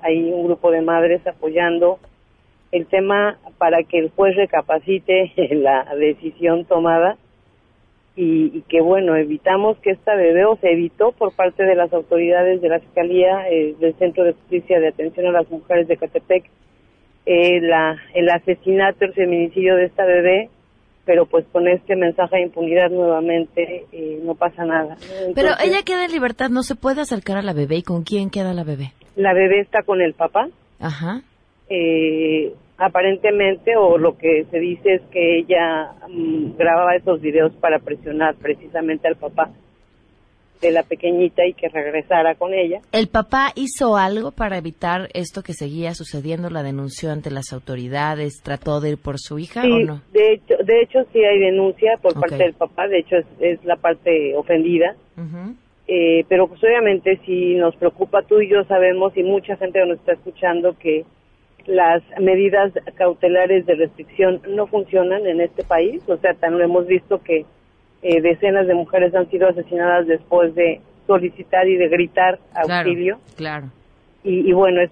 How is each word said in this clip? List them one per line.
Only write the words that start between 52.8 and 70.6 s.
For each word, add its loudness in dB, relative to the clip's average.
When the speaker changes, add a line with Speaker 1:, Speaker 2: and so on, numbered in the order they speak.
Speaker 1:
de 0
hecho -2
es, 0
es -2
la 0
parte 0
ofendida. 0
Speaker 2:
Ujú. -14
Speaker 1:
Eh, 2
pero 4
pues -6
obviamente 2
sí -2
nos 0
preocupa, 0
tú 2
y 2
yo 2
sabemos 2
y 0
mucha -2
gente -2
nos -4
está -2
escuchando -4
que -4
las 2
medidas 2
cautelares 2
de 2
restricción -2
no -4
funcionan -2
en -2
este -4
país, 0
o -2
sea, 0
tan -2
lo 2
hemos 2
visto 0
que, -2
eh, 2
decenas 2
de 2
mujeres 0
han 0
sido 2
asesinadas 0
después 0
de 0